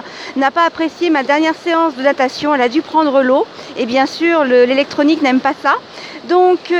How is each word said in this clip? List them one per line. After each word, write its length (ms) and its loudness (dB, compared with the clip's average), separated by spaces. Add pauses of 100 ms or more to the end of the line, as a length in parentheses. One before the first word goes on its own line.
(360)
n'a 160 0
pas 160 0
apprécié 420 -4
ma 140 0
dernière 320 0
séance 400 -2
de 80 -8
natation. 500 0
Elle 80 0
a 80 2
dû 140 -2
prendre 400 0
l'eau 240 2 (300)
et 100 -4
bien 180 0
sûr, 380 0
le, 220 4
l'électronique 580 0
n'aime 160 2
pas 200 0
ça. 140 0 (520)
Donc, 440 2
euh, 100 0